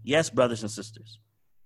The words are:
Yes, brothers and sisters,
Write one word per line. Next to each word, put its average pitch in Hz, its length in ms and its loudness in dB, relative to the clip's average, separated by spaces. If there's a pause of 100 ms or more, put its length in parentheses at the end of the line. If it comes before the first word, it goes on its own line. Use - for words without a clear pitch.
Yes, 151 280 0
brothers 120 320 2
and 104 80 -8
sisters, - 500 -16 (460)